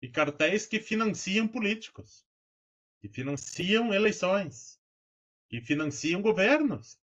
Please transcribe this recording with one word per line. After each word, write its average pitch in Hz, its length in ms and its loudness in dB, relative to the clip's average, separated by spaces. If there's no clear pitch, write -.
E 127 80 -10
cartéis 156 560 0
que 214 140 -2
financiam 214 680 0
políticos, 220 760 -6
que - 80 -14
financiam 170 840 -2
eleições, 196 880 0
que 117 140 -8
financiam 151 600 -2
governos. 214 880 2